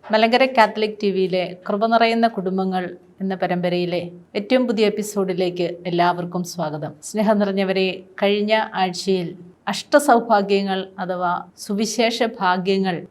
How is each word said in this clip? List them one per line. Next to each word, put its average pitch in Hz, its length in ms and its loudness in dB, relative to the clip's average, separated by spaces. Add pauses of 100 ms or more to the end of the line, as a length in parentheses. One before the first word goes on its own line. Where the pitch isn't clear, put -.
(120)
മലങ്കര 226 320 4 (140)
കാത്തലിക് 214 440 2
ടി 208 140 0
വിയിലെ 185 260 0 (260)
കൃപ 208 240 -2
നിറയുന്ന 226 440 4
കുടുംബങ്ങൾ 185 480 -2 (380)
എന്ന 190 200 -2
പരമ്പരയിലെ 175 600 0 (380)
ഏറ്റവും 254 300 2
പുതിയ 214 220 2
എപ്പിസോഡിലേക്ക് 185 760 -2 (220)
എല്ലാവർക്കും 175 640 0
സ്വാഗതം. 151 400 -6 (160)
സ്നേഹം 214 340 2
നിറഞ്ഞവരെ, 190 460 0 (340)
കഴിഞ്ഞ 208 320 2 (280)
ആഴ്ചയിൽ 180 480 0 (440)
അഷ്ടസൗഭാഗ്യങ്ങൾ 202 1080 2 (220)
അഥവാ 180 280 -2 (320)
സുവിശേഷ 226 640 0 (140)
ഭാഗ്യങ്ങൾ 185 560 0 (140)